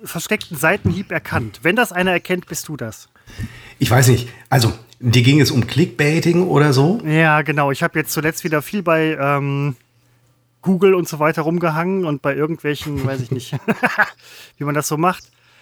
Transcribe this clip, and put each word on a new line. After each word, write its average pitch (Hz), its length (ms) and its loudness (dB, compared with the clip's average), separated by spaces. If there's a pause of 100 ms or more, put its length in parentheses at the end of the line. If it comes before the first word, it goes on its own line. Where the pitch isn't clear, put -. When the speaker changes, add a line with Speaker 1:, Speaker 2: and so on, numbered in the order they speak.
Speaker 1:
versteckten 175 540 -8
Seitenhieb 175 560 0
erkannt. 147 500 -6
Wenn 175 140 2
das 233 160 0
einer 180 180 0
erkennt, 180 380 -2
bist - 180 -10
du 156 100 -10
das. 113 320 -12 (680)
Speaker 2:
Ich 117 100 0
weiß 123 200 6
nicht. 120 200 4 (200)
Also, 113 240 2 (260)
dir 123 240 4
ging 139 180 6
es 131 120 2
um 117 120 0
Clickbaiting 165 840 2
oder 147 240 4
so? 160 340 2
Speaker 1:
Ja, 156 360 4
genau. 143 280 0
Ich 139 140 -2
hab 165 100 -2
jetzt 156 160 -2
zuletzt 156 320 -4
wieder 156 200 -2
viel 208 200 -6
bei, 160 380 2
ähm, 143 560 -2 (840)
Google 190 340 4
und 175 140 -2
so 151 120 -6
weiter 160 220 2
rumgehangen 175 600 -2
und 147 160 -4
bei 139 140 -2
irgendwelchen, 147 680 -4
<laughs> - 20 0
weiß 135 140 -4
ich 120 100 -8
nicht, 127 240 -8 (520)
<laughs> - 520 -18
wie 143 60 -8
man 147 100 -2
das 151 140 -2
so 156 80 -4
macht. 175 340 -2 (320)